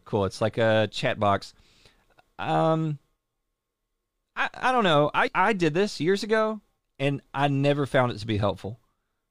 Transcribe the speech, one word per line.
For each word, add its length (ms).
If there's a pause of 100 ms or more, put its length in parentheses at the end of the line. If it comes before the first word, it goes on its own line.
cool. 200
It's 160
like 180
a 320
chat 300
box. 320 (840)
Um, 600 (1400)
I, 180
I 180
don't 120
know. 300
I, 200
I 180
did 220
this 260
years 220
ago, 380 (380)
and 240 (100)
I 160
never 380
found 260
it 60
to 80
be 100
helpful. 440 (500)